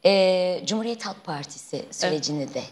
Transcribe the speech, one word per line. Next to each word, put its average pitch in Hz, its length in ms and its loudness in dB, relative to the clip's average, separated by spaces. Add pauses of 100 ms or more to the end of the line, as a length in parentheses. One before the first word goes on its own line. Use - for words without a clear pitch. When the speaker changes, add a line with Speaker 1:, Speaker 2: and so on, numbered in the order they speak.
Speaker 1:
e, 185 600 4
Cumhuriyet 220 420 -4
Halk - 180 -12
Partisi - 520 -8
Speaker 2:
Evet. - 180 -10
Speaker 1:
sürecini 151 600 -2
de 123 180 -4